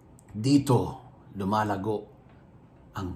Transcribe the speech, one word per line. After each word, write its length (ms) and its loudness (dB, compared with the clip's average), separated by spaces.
Dito 460 4
lumalago 800 -2
ang 180 -8